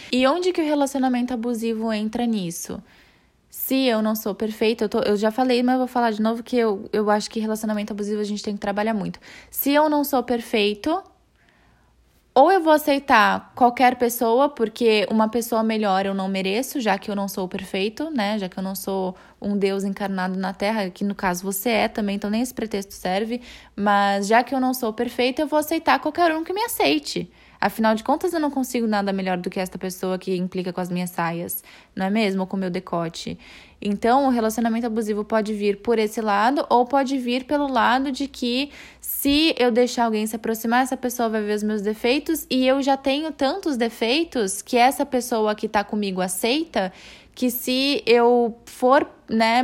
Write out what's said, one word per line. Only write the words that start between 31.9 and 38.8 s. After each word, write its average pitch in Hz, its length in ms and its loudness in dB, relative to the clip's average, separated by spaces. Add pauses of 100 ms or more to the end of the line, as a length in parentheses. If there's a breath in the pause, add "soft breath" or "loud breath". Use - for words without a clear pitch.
não 190 100 -2
é 190 40 -2
mesmo? 202 320 0
Ou 185 60 -4
com 190 80 -6
o 196 40 -2
meu 190 100 -2
decote. 175 680 -6 (440 loud breath)
Então, 233 460 2
o - 20 4
relacionamento 233 580 0
abusivo 214 360 -2
pode 220 300 -2
vir 202 240 0
por 233 200 0
esse 220 240 -2
lado, 214 480 2
ou 240 160 4
pode 277 320 0
vir 247 280 -2
pelo 294 220 0
lado 262 440 2
de 262 160 -4
que 262 440 -4 (300 loud breath)